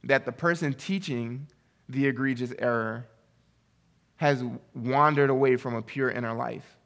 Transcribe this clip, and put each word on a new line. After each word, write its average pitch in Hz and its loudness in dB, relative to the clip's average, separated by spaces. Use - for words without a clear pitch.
that 135 4
the 127 -4
person 170 0
teaching 135 -6
the 135 0
egregious 127 -2
error 117 -2
has 139 2
wandered 139 4
away 131 4
from 123 -6
a 113 -4
pure 127 -2
inner 120 -4
life. 120 -8